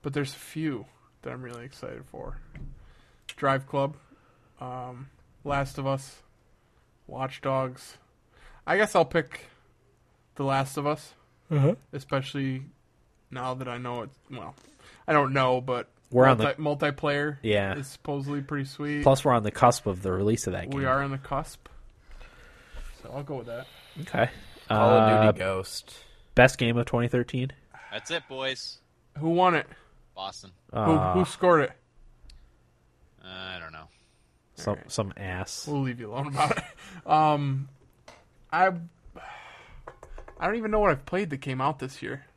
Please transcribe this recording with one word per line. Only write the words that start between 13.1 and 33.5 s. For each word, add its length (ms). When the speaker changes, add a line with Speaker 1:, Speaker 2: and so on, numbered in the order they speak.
Speaker 1:
now 240
that 120
I 100
know 260
it's, 140
well, 240
I 60
don't 200
know, 280
but 280
Speaker 2:
We're 160
on 100
the 200
Speaker 1:
multi-, 340
multiplayer 500
Speaker 2:
Yeah. 340
Speaker 1:
is 120
supposedly 540
pretty 240
sweet. 380
Speaker 2:
Plus, 220
we're 80
on 100
the 80
cusp 360
of 140
the 100
release 360
of 60
that 200
Speaker 1:
We 80
Speaker 2:
game. 80
Speaker 1:
are 140
on 80
the 60
cusp, 500
so 120
I'll 100
go 140
with 100
that. 200
Speaker 2:
Okay. 280
Speaker 3:
Call 240
of 180
Duty 180
Speaker 2:
Uh, 40
Speaker 3:
Ghost. 640
Speaker 2:
best 220
game 200
of 80
twenty 220
thirteen? 440
Speaker 4:
That's 200
it, 180
boys. 500
Speaker 1:
Who 140
won 240
it? 120
Speaker 4:
Boston. 360
Speaker 2:
Uh, 140
Speaker 1:
Who, 60
who 60
scored 380
it? 80
Speaker 4:
Uh, 40
I 320